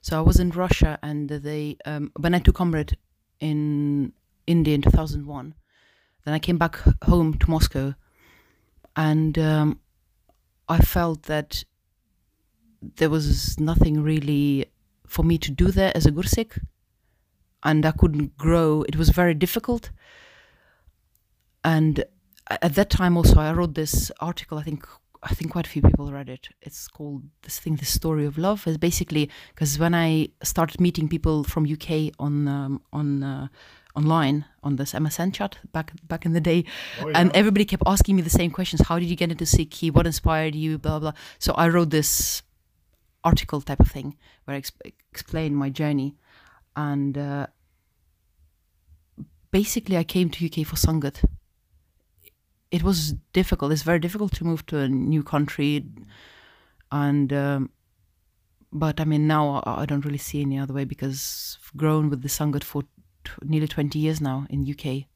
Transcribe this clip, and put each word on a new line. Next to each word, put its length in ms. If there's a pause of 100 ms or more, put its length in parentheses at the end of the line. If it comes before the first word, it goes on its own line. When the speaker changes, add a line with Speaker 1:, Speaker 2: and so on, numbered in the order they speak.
Speaker 1:
So 160
I 40
was 180
in 120
Russia, 520
and 260
they, 460 (100)
um, 320
when 160
I 60
took 200
Amrit 340 (480)
in 720 (340)
India 260
in 80
two 100
thousand 340
one, 280 (720)
then 100
I 60
came 180
back 300
h-, 60 (100)
home 340
to 120
Moscow, 460 (1000)
and, 420
um, 420 (920)
I 100
felt 440
that 420 (1300)
there 140
was 500
nothing 420
really 680 (380)
for 200
me 140
to 120
do 160
there 300
as 80
a 80
Gursikh, 440 (1040)
and 240
I 60
couldn't 460
grow. 500
It 80
was 140
very 240
difficult. 580 (1700)
And 440 (420)
a-, 160
at 120
that 140
time 280
also, 240
I 100
wrote 220
this 380 (100)
article. 360
I 60
think, 240 (340)
I 120
think 180
quite 160
a 20
few 120
people 320
read 160
it. 180 (140)
It's 260
called 360 (180)
this 180
thing, 160
The 100
Story 400
of 120
Love. 300
It's 100
basically, 520 (260)
'cause 220
when 160
I 360 (140)
started 360
meeting 300
people 340
from 220
U 100
K 440
on, 280
um, 340 (120)
on, 300
uh, 240 (480)
online, 500 (180)
on 140
this 180
M 100
S 140
N 140
chat 240 (160)
back, 180 (160)
back 180
in 60
the 80
day, 240 (380)
Speaker 2:
Oh, 120
Speaker 1:
and 160
Speaker 2:
yeah. 100
Speaker 1:
everybody 260
kept 200
asking 300
me 60
the 80 (120)
same 100
questions. 360
"How 120
did 100
you 80
get 140
into 140
Sikhi? 460
What 160
inspired 480
you?" 220
Blah, 220
blah, 120
blah. 80 (200)
So 160
I 120
wrote 220
this 520 (800)
article 400
type 200
of 100
thing 240 (300)
where 100
I 60
exp-, 320 (180)
explained 460
my 120
journey. 460 (600)
And, 420
uh, 300 (2000)
basically, 460
I 60
came 260
to 160
U 40
K 140
for 120
Sangat. 480 (1500)
It 120
was 300 (200)
difficult. 380
It's 120
very 160
difficult 360
to 100
move 220
to 100
a 100
new 360
country. 640 (1040)
And, 420
um, 380 (1000)
but, 300
I 40
mean, 220
now 380
I, 160
I 40
don't 200
really 140
see 220
any 180
other 140
way, 120
because 760
I've 160
grown 320
with 120
the 80
Sangat 340
for 200 (400)
tw-, 200
nearly 240
twenty 320
years 220
now 280
in 160
U 100
K 400